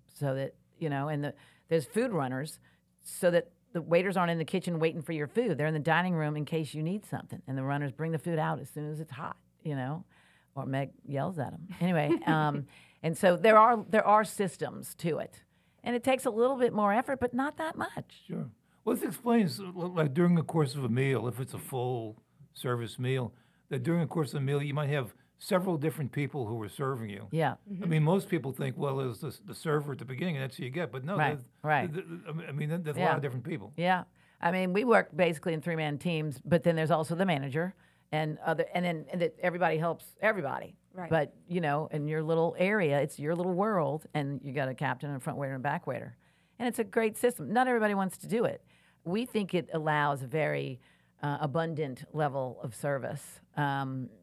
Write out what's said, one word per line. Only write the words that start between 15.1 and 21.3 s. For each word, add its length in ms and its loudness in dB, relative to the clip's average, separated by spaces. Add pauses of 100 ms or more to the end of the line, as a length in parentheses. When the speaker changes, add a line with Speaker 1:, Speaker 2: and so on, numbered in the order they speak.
Speaker 1:
it. 240 -10 (420)
And 100 -2
it 100 -2
takes 200 2
a 60 2
little 260 2
bit 160 4
more 200 4
effort, 280 0
but 140 0
not 240 0
that 180 -4
much. 500 -8
Speaker 3:
Sure. 220 -6 (360)
Well, 120 2
this 80 -4
explains, 560 2
uh, 40 -10
l-, 280 -6
like, 220 2
during 220 6
the 80 4
course 300 2
of 100 -4
a 40 0
meal, 400 2
if 120 -6